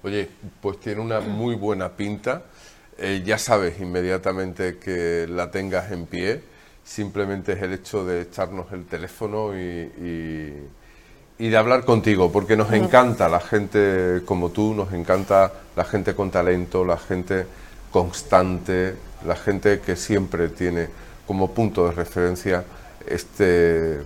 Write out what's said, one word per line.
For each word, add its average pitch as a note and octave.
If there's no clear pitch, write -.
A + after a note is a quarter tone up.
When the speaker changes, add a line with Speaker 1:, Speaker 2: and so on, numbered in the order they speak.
Speaker 1:
Oye, G2+
pues G2
tiene G#2
una A2+
muy G#2+
buena G2
pinta. G#2
Eh, F#2+
ya G#2+
sabes G2
inmediatamente F2+
que E2+
la F2
tengas F#2+
en E2+
pie. G2
Simplemente G2
es F#2
el F#2
hecho F#2+
de F2
echarnos F2+
el F2+
teléfono G2+
y, -
y, D#2+
y A2+
de A2
hablar A#2+
contigo, G2+
porque G2+
nos G#2+
Speaker 2:
Ujú. A2
Speaker 1:
encanta G#2
la E2+
gente F#2+
como F2
tú, G#2+
nos F#2+
encanta F#2
la F2+
gente G2
con G2
talento, F2+
la F2
gente F#2
constante, F#2
la E2+
gente G2+
que F2+
siempre F2+
tiene F2
como F#2+
punto F#2+
de E2+
referencia F2+
este E2+